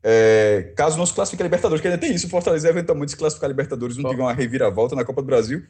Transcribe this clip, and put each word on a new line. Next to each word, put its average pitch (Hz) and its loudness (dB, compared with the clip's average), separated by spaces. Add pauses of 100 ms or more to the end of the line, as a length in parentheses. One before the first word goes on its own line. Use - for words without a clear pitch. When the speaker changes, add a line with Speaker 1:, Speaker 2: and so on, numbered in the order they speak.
Speaker 1:
é, 110 4
caso 156 0
não 175 0
se - -2
classifique 190 -4
a 180 -2
Libertadores, 175 0
que 180 -2
ainda 175 -2
tem 294 -2
isso, 170 -4
o 170 -10
Fortaleza 170 0
eventualmente 165 0
se - -12
classificar 151 -2
a 139 -4
Libertadores, 123 -4
não 139 -8
Speaker 2:
Só 131 -2
Speaker 1:
tiver 127 -2
uma 123 0
reviravolta 120 0
na 123 -2
Copa - -4
do 131 -6
Brasil, 131 0